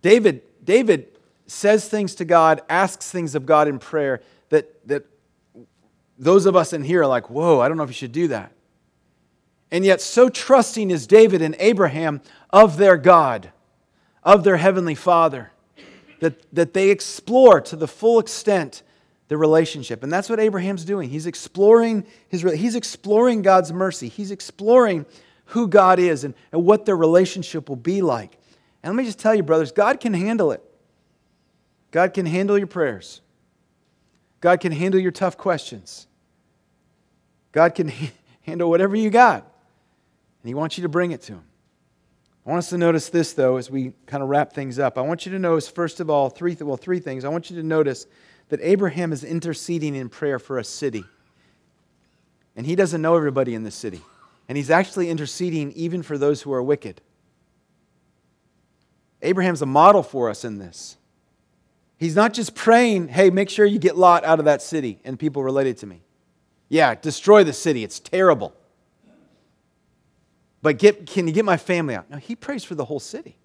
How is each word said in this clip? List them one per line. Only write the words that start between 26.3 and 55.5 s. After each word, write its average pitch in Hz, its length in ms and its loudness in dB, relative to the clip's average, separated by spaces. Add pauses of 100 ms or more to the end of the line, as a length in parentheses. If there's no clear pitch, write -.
and 170 120 -2
what 214 200 2
their 202 100 0
relationship 165 720 0
will 139 80 -10
be 170 260 -4
like. 123 360 -4 (460)
And 170 100 -8
let 254 80 -4
me 254 40 -4
just 214 140 -12
tell 220 160 2
you, 196 80 0
brothers, 156 300 0
God 220 260 0
can 226 140 -4
handle 190 380 -2
it. - 120 -10 (1300)
God 170 220 0
can 185 120 -4
handle 196 320 -2
your 202 100 -2
prayers. 127 540 -6 (1160)
God 175 220 2
can 175 100 -4
handle 185 280 -2
your 185 120 -2
tough 185 260 -6
questions. - 720 -8 (1400)
God 165 240 2
can 160 120 -4
<laughs> - 20 -8
ha-, 123 220 -12 (320)
handle 170 260 -4
whatever 190 260 2
you 220 140 0
got. 208 320 4 (1000)
And 117 60 -16
he 120 60 -10
wants 151 240 -8
you 180 60 -10
to 170 60 -6
bring 175 220 -2
it 143 120 -12
to 107 100 -20
him. 82 100 -20 (1040)
I - 40 -14
want 170 100 -4
us 170 100 -10
to 180 80 -6
notice 165 320 0
this, 170 240 -2
though, 131 240 0
as 123 120 -10
we 131 220 -8 (140)
kind 139 180 -10
of 135 60 -8
wrap 143 240 -2
things 135 260 -10
up. 131 180 -2
I 131 40 -6
want 165 240 -6
you 185 80 -12
to 190 60 -8
notice, 165 280 -2
first 170 320 -8
of 160 100 -8
all, 143 200 0
three 175 260 -6
th-, - 60 -18
well, 143 160 -6
three 180 220 -6
things. 135 260 -10
I 143 40 -6
want 170 200 -8
you 175 80 -16
to 160 60 -12
notice 156 440 -2 (420)
that 147 120 -6
Abraham 175 500 -2
is 139 140 -8
interceding 160 720 -8
in 131 120 -10
prayer 135 320 -6
for 131 180 -10
a 113 60 -6
city. 113 400 -8 (1500)
And 117 100 -14
he 165 100 -4
doesn't 170 260 0
know 165 140 2
everybody 135 380 -2
in 113 100 -10
the 104 80 -12
city. 92 300 -12 (460)
And 135 100 -8
he's 139 120 -8
actually 180 400 0
interceding 156 640 -8